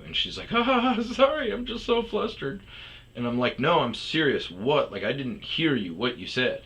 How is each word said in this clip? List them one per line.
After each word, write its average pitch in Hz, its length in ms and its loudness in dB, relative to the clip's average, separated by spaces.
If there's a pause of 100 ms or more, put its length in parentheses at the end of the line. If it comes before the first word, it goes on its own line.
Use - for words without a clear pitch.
And 160 100 -12
she's - 220 -2
like, - 120 -10
Ha, 233 140 4
ha, 247 300 4
ha, 220 80 0
sorry. 254 500 2
I'm 240 140 -4
just 233 200 -8
so 233 180 2
flustered. 202 580 -4 (540)
And 120 120 -4
I'm 120 120 0
like, 120 200 0
No, 160 200 4
I'm 123 140 2
serious. - 560 0
What? 113 420 2
Like, 98 120 -6
I 110 100 0
didn't 127 300 -6
hear 160 320 2
you, 95 180 -2
what 117 240 -2
you 92 100 -10
said. 117 380 0